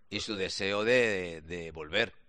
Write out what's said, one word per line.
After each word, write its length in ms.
y 100
su 160
deseo 480
de, 600
de 260
volver 420